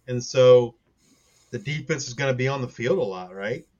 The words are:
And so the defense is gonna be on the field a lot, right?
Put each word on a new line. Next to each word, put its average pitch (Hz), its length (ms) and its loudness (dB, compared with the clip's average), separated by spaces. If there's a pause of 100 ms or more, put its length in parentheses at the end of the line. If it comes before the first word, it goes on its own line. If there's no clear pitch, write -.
And 123 160 -6
so 123 520 6 (760)
the 123 80 -12
defense 147 500 -8
is 123 60 -14
gonna 135 200 -2
be 127 140 -2
on 139 140 -4
the 123 60 -6
field 131 320 -2
a 139 40 -2
lot, 92 300 -8
right? 107 320 -8 (140)